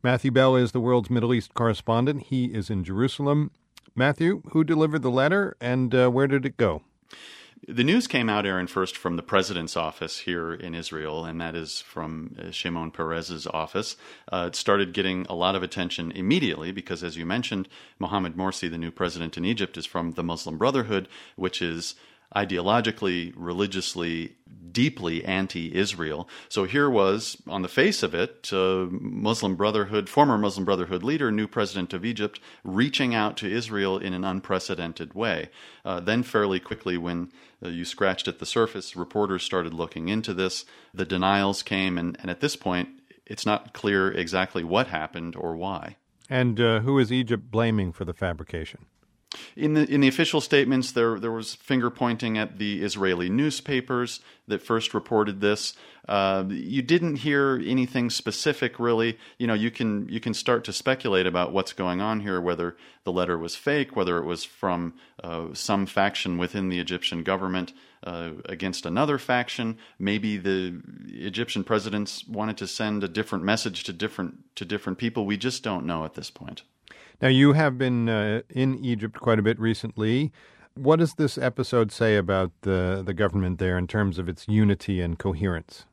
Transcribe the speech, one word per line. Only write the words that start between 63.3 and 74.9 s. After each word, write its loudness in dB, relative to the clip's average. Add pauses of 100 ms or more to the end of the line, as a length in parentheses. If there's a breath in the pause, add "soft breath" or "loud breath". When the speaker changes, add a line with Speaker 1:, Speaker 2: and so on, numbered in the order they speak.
Speaker 2:
was -6
fake, 0
whether 0
it -4
was -4
from, -2 (280 loud breath)
uh, -8
some 0
faction 0
within -2
the -2
Egyptian -4
government, -2 (300 loud breath)
uh, -8 (160)
against -6
another 0
faction. -2 (220 loud breath)
Maybe 0
the -2 (260)
Egyptian -6
presidents -2
wanted -4
to -6
send -2
a -2
different -4
message 0
to -8
different, -6
to -10
different -4